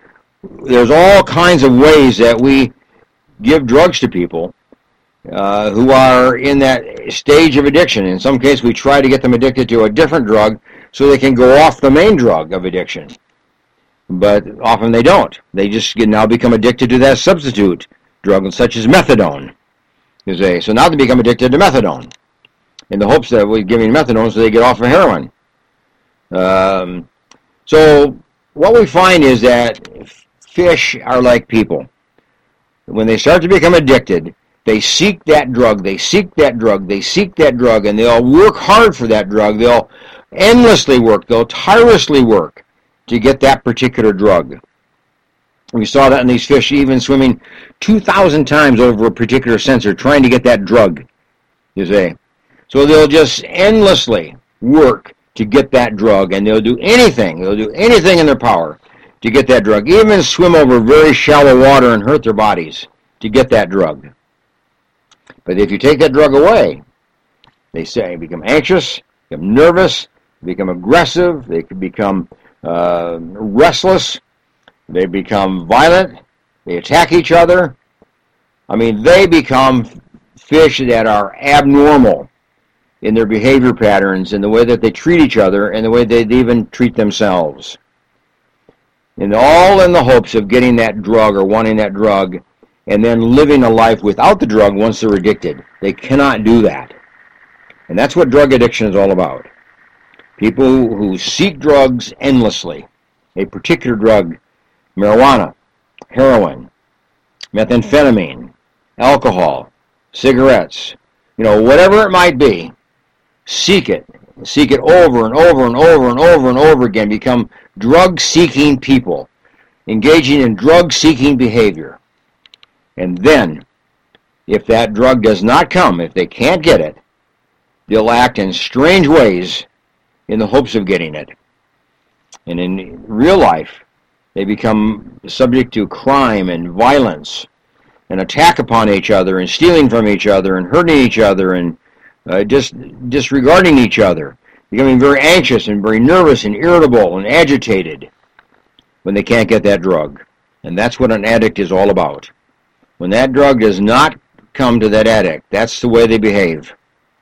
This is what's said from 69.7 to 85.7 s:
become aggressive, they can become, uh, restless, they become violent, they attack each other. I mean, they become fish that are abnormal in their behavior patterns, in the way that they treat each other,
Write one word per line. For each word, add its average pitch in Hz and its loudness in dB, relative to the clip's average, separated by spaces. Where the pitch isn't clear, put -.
become 90 -8
aggressive, 147 -2
they 82 -6
can 95 -18
become, 95 -6
uh, 85 -4
restless, 110 -4
they 92 -4
become 95 -4
violent, 160 0
they 87 -8
attack 156 -2
each 165 0
other. 170 2
I - -6
mean, 113 -2
they 180 4
become 131 0
fish 151 0
that 117 -2
are 104 -2
abnormal 143 2
in 107 -2
their 113 0
behavior 123 0
patterns, 98 -2
in 104 -4
the 101 -4
way 113 2
that 117 -2
they 113 -2
treat 170 -2
each 143 0
other, 101 0